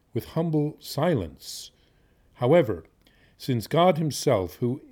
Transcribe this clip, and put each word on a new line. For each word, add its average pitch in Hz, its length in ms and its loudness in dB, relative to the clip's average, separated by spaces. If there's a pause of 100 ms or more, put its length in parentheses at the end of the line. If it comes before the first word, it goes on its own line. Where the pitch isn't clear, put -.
(140)
with 117 120 -6
humble 156 520 -2
silence. 123 920 -4 (640)
However, 123 500 2 (560)
since 120 280 -2
God 170 300 2
himself, 127 580 0
who 127 360 -4